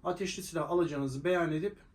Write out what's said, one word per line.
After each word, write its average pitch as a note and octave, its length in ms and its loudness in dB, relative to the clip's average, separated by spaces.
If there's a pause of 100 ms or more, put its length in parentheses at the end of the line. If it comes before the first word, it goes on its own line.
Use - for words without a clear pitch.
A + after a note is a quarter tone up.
ateşli F3+ 380 -2
silah D#3 280 -2
alacağınızı C#3+ 540 0
beyan E3+ 280 2
edip F3 240 -2 (180)